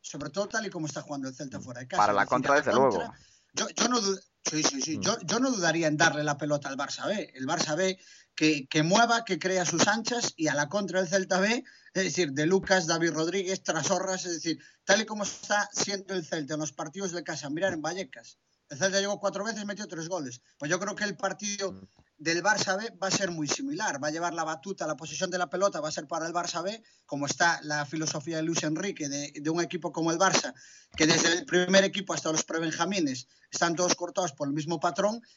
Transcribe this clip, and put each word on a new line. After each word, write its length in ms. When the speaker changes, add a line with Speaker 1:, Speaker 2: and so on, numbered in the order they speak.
Speaker 1:
sobre 280
todo 180
tal 180
y 40
como 160
está 160
jugando 260
el 60
Celta 260
fuera 200
de 80
casa. 140
Speaker 2:
Para 100
la 100
Speaker 1:
Es 60
decir, 60
Speaker 2:
contra, 180
Speaker 1:
a 40
la 60
Speaker 2:
desde 160
Speaker 1:
contra, 220
Speaker 2:
luego. 140
Speaker 1:
yo, 200
yo 140
no 120
du-, 200
sí, 180
sí, 200
sí, 160
Speaker 3:
Mm. 20
Speaker 1:
yo, 240
yo 160
no 100
dudaría 380
en 80
darle 280
la 120
pelota 320
al 80
Barça 320
B. 260
El 120
Barça 280
B 240
que, 340
que 140
mueva, 420
que 140
crea 260
sus 240
anchas, 480
y 120
a 60
la 140
contra 320
del 80
Celta 320
B, 240
es 100
decir, 280
De 120
Lucas, 420
David 280
Rodríguez, 480
Trasorras, 640
es 80
decir, 240
tal 160
y 60
como 180
está 480
siendo 420
el 100
Celta 300
en 60
los 120
partidos 400
de 120
casa, 260
mirar 220
en 100
Vallecas, 560
el 100
Celta 220
llegó 200
cuatro 240
veces, 200
metió 220
tres 220
goles. 340
Pues 120
yo 80
creo 160
que 100
el 120
partido 560
Speaker 3:
Mm. 140
Speaker 1:
del 260
Barça 360
B 240
va 60
a 20
ser 220
muy 160
similar, 540
va 60
a 20
llevar 220
la 120
batuta, 420
la 100
posesión 320
de 100
la 120
pelota 300
va 80
a 40
ser 140
para 200
el 60
Barça 300
B, 180
como 220
está 380
la 200
filosofía 520
de 80
Luis 180
Enrique, 460
de, 260
de 160
un 100
equipo 320
como 200
el 60
Barça, 360
que 100
desde 300
el 80
primer 400
equipo 300
hasta 160
los 140
prebenjamines 800
están 240
todos 220
cortados 360
por 140
el 80
mismo 240
patrón, 420